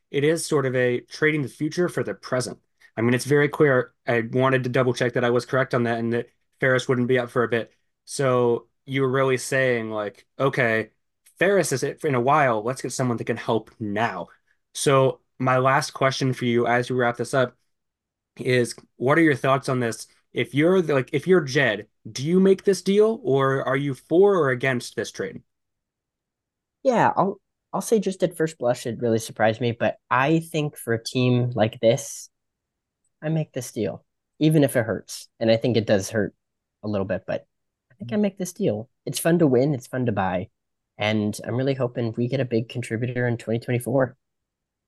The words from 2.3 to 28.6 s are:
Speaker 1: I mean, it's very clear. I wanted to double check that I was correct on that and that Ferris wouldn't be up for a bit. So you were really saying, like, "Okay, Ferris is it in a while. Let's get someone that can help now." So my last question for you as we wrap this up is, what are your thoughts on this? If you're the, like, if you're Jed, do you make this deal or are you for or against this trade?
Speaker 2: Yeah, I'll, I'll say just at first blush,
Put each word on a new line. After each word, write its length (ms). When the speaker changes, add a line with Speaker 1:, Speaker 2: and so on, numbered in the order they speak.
Speaker 1:
I 60
mean, 120
it's 100
very 240
clear. 440
I 160
wanted 320
to 60
double 240
check 180
that 120
I 60
was 160
correct 280
on 100
that 140
and 140
that 160
Ferris 280
wouldn't 200
be 100
up 120
for 120
a 60
bit. 240
So 640
you 160
were 80
really 260
saying, 540
like, 360
"Okay, 520
Ferris 340
is 100
it 220
in 100
a 60
while. 420
Let's 200
get 100
someone 240
that 80
can 120
help 440
now." 480
So 460
my 200
last 340
question 400
for 120
you 240
as 220
we 60
wrap 200
this 180
up 220
is, 380
what 220
are 40
your 120
thoughts 340
on 120
this? 260
If 220
you're 280
the, 120
like, 180
if 140
you're 140
Jed, 480
do 140
you 160
make 240
this 180
deal 400
or 420
are 120
you 180
for 420
or 140
against 460
this 140
trade? 320
Speaker 2:
Yeah, 340
I'll, 240
I'll 80
say 200
just 220
at 140
first 220
blush, 280